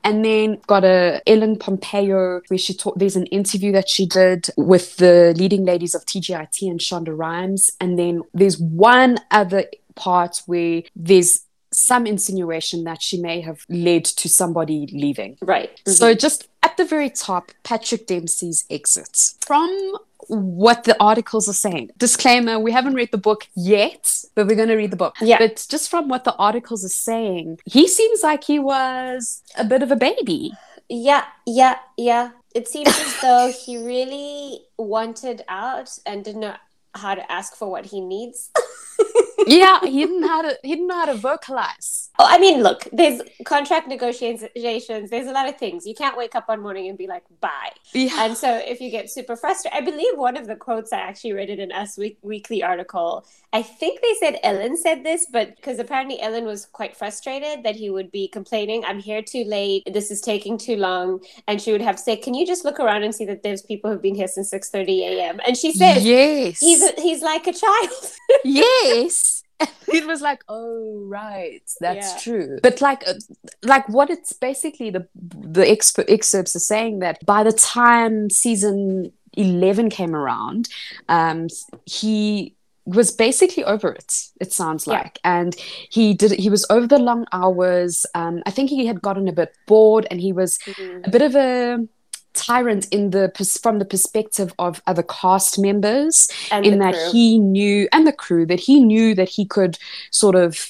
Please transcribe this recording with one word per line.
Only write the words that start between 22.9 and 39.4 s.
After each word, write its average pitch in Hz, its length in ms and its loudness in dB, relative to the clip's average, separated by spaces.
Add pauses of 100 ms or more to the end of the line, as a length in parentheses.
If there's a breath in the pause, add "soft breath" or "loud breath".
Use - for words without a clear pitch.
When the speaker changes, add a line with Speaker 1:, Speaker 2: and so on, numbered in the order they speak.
Speaker 1:
read 240 180 -2
the 220 60 -2
book 214 380 0
yet, 202 560 0 (240)
but 208 100 2
we're 214 100 2
gonna 220 220 2
read 208 140 -2
the 185 60 -8
book. 175 240 -2
Speaker 2:
Yeah. 220 180 6
Speaker 1:
But 220 300 0
just 302 200 -6
from 330 180 -2
what 254 160 -4
the 247 120 -2
articles 214 500 -2
are 185 40 -8
saying, 185 760 -6
he 311 220 6
seems 440 340 2
like 302 220 0
he 294 160 -2
was 254 840 -4 (160)
a - 60 -2
bit 240 180 2
of 262 100 0
a 277 40 4
baby. 254 560 -2 (360 loud breath)
Speaker 2:
Yeah, 247 360 2 (240)
yeah, 254 300 4 (200)
yeah. 240 340 0 (220)
It 240 140 -4
seems 294 220 0
as 285 280 -2
Speaker 1:
<laughs> - 40 -8
Speaker 2:
though 247 300 4
he 247 320 -12
really 277 840 -8 (120)
wanted 226 680 -6
out 247 580 -10
and 202 180 -10
didn't 214 180 -12
know 208 140 -10 (380)
how 196 220 -6
to - 160 -12
ask 185 240 -10
for 202 160 -10
what 190 160 -10
he 202 140 -10
needs. 202 540 -12
<laughs> - 720 -2 (180)